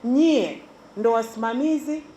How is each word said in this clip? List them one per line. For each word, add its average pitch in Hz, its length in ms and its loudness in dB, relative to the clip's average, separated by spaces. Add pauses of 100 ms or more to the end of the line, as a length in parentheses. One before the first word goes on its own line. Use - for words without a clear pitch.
Nyie 254 540 2 (400)
ndo 226 140 2
wasimamizi 247 880 -2 (160)